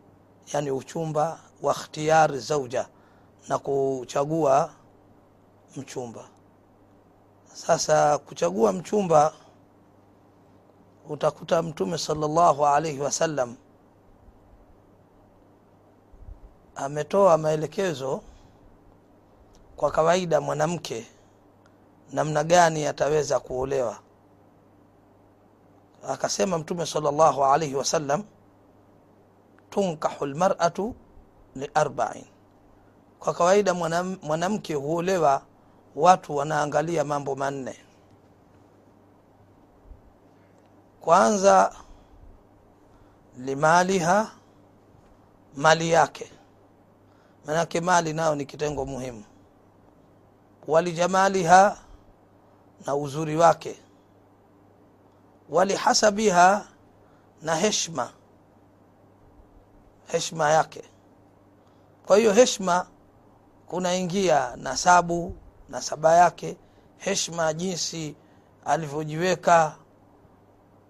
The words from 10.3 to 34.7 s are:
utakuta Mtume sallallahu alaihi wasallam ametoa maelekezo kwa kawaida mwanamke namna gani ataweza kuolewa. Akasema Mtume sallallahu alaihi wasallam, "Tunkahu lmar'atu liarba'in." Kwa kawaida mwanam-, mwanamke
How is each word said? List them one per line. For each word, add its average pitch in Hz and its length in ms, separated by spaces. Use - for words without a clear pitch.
utakuta 160 520
Mtume 165 360
sallallahu 151 680
alaihi 147 320
wasallam 135 560
ametoa 151 640
maelekezo 156 840
kwa 143 140
kawaida 165 500
mwanamke 147 680
namna 151 300
gani 165 420
ataweza 139 540
kuolewa. 127 580
Akasema 180 500
Mtume 160 280
sallallahu 147 600
alaihi 143 300
wasallam, 143 480
"Tunkahu 165 560
lmar'atu 175 680
liarba'in." 135 720
Kwa 160 140
kawaida 185 400
mwanam-, 175 480
mwanamke 165 520